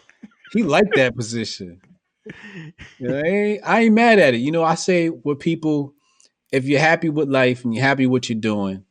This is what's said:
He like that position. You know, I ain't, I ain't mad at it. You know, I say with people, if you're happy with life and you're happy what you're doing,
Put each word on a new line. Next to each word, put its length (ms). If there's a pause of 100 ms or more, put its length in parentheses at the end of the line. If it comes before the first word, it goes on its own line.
(520)
He 100
like 320
that 220
position. 640 (1200)
You 80
know, 100
I 100
ain't, 360
I 160
ain't 140
mad 260
at 140
it. 40
You 140
know, 100
I 140
say 340
with 300
people, 540 (580)
if 140
you're 140
happy 280
with 200
life 360
and 100
you're 100
happy 220
what 220
you're 100
doing, 520